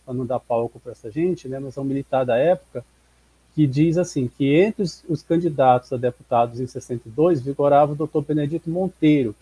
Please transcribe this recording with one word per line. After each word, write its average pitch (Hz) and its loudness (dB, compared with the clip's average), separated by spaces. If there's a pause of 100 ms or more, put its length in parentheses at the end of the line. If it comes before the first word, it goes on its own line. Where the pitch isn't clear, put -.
pra 127 -10
não 127 -4
dar 123 -4
palco 117 -4
pra 117 -16
essa - -16
gente, 160 -4
né, 135 -8
mas 135 -12
é 139 -8
um - -6
militar 135 -2
da 120 0
época, 156 -2 (680)
que 151 4
diz 156 2
assim, 151 -2
que 139 2
entre 208 2
os, - -8
os 156 -4
candidatos 143 2
a 131 -2
deputados 120 -2
em 127 -6
sessenta 120 -12
e - -16
dois 151 2
vigorava 143 2
o 147 -6
doutor 151 -4
Benedito 151 -4
Monteiro, 151 0